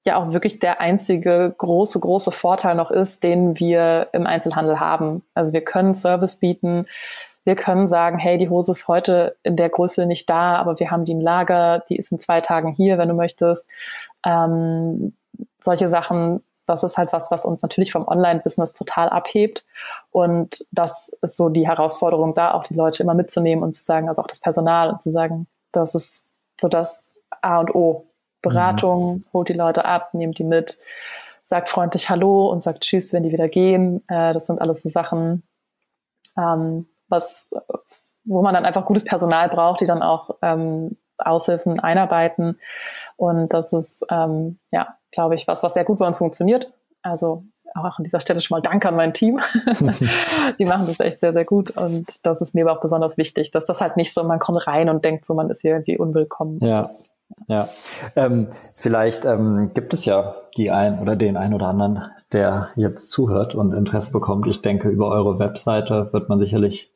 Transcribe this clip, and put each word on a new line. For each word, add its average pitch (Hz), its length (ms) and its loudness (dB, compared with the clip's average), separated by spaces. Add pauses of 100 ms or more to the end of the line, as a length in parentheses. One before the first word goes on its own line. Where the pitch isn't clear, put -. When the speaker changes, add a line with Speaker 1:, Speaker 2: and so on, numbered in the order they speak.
Speaker 1:
ja 170 100 2
auch 165 160 0
wirklich 208 260 -2
der 175 220 0
einzige 175 760 2
große, 180 440 2
große 180 320 0
Vorteil 180 420 0
noch 165 160 0
ist, 190 320 0
den 175 360 2
wir 170 540 2
im 170 140 0
Einzelhandel 160 540 0
haben. 160 420 -2 (120)
Also 160 180 0
wir 160 100 0
können 190 320 2
Service 180 420 0
bieten, 175 500 -2 (580)
wir 190 120 2
können 190 320 2
sagen, 170 300 2
"Hey, 175 200 2
die 180 100 2
Hose 175 240 2
ist - 160 -6
heute 175 540 2
in 175 140 0
der 170 120 2
Größe 180 380 0
nicht 175 240 -2
da, 170 260 2
aber 170 220 0
wir 170 120 -2
haben 170 140 0
die 165 80 -4
im 160 80 -2
Lager, 170 680 2
die 175 60 0
ist - 160 -6
in 165 60 -4
zwei 170 220 2
Tagen 160 320 0
hier, 190 260 4
wenn 170 100 2
du 170 60 2
möchtest." 170 520 0 (580)
Ähm, 165 920 0 (460)
solche 180 280 2
Sachen, 170 540 0 (240)
das 170 160 0
ist 180 140 -2
halt 175 160 0
was, 165 180 -4
was 170 140 -2
uns 170 180 -2
natürlich - 300 -2
vom 165 160 -2
Online-Business 170 640 0
total - 380 -2
abhebt. 208 540 0 (460)
Und 170 600 0
das 170 400 -2 (100)
ist - 160 -4
so 170 140 4
die 156 160 2
Herausforderung, 160 680 2
da 170 200 2
auch - 80 0
die - 120 -8
Leute 160 280 0
immer 170 120 2
mitzunehmen 170 480 2
und 160 140 -4
zu - 60 -6
sagen, 160 260 0
also 160 140 -4
auch - 40 -6
das - 140 -16
Personal, 165 500 2
und 196 120 -6
zu 160 80 -2
sagen, 165 360 -2 (260)
das 165 220 0
ist - 300 -4 (360)
so 175 80 0
das 170 440 -2 (300)
A 175 180 2
und 170 140 -2
O. 160 320 2 (340)
Beratung, 180 720 2
Speaker 2:
Mhm. 190 180 -8
Speaker 1:
holt 175 160 -2
die 175 60 -2
Leute 170 320 0
ab, 175 260 -2
nehmt 165 260 -4
die 170 60 -4
mit, 165 340 0 (680)
sagt 175 240 -2
freundlich 175 400 -2
Hallo 196 400 4
und 175 120 -2
sagt 165 200 -4
Tschüss, 185 320 -2
wenn 175 80 2
die 160 100 0
wieder 165 160 0
gehen. 185 600 2
Äh, 165 260 0
das 165 120 -4
sind 170 140 -2
alles 160 220 -2
so 160 80 -4
Sachen, 165 520 -2 (920)
ähm, 165 500 -2 (220)
was, - 400 -4 (800)
wo 185 160 2
man 196 120 2
dann 175 120 2
einfach 190 180 0
gutes 202 200 0
Personal 170 440 2
braucht, 170 320 2
die 180 60 2
dann 170 160 0
auch, 160 280 -2 (120)
ähm, 160 540 -2 (200)
Aushilfen 170 600 0
einarbeiten. 170 800 0 (580)
Und 170 360 0
das 165 200 0
ist, - 380 -4
ähm, 165 480 -2 (140)
ja, 175 160 -2 (240)
glaube 165 240 0
ich, - 100 -8
was, 170 160 -2
was 170 120 -2
sehr 175 100 2
gut 196 160 0
bei 185 60 2
uns 170 120 -2
funktioniert. 190 540 0 (300)
Also 170 420 -4 (300)
auch 170 240 -6
an 160 60 -4
dieser 170 160 -2
Stelle 170 200 -2
schon 165 160 -2
mal 160 60 0
Dank 180 220 0
an 175 120 0
mein 165 180 2
Team. 233 260 2 (240)
<laughs> 240 960 0
Die 208 60 2
machen 185 220 2
das 165 140 -4
echt - 200 -2
sehr, 170 120 2
sehr 170 120 2
gut. 196 320 2
Und 170 500 -4
das 160 140 0
ist 170 140 -4
mir 165 100 4
aber 160 120 4
auch 160 60 -10
besonders 160 340 0
wichtig, 156 360 -2
dass 160 120 0
das 175 160 -4
halt 175 160 0
nicht 170 160 0
so, 170 120 0
man 165 160 2
kommt 170 260 0
rein 156 220 2
und 156 160 0
denkt 160 200 0
so, 165 100 -2
man 160 160 -2
ist - 120 -6
hier 156 100 2
irgendwie 160 260 0
unwillkommen. 156 600 -2
Speaker 2:
Ja. 110 220 2
Speaker 1:
Das - 260 -10 (400)
Speaker 2:
Ja. 104 200 0 (480)
Ähm, 123 320 2 (260)
vielleicht, 113 500 0
ähm, 107 480 2
gibt 123 200 -4
es 170 120 -4
ja 101 300 2 (220)
die 107 140 0
ein 101 300 2
oder 101 160 0
den 98 200 0
ein 98 180 0
oder 98 140 -2
anderen, 101 340 0 (300)
der 98 440 0
jetzt 104 340 -2
zuhört 107 440 0
und 101 180 2
Interesse 101 400 -2
bekommt. 101 360 0
Ich - 140 -4
denke, 104 260 0
über 101 200 2
eure 101 300 2
Webseite 107 720 -2
wird 104 160 -2
man 101 120 2
sicherlich 101 560 0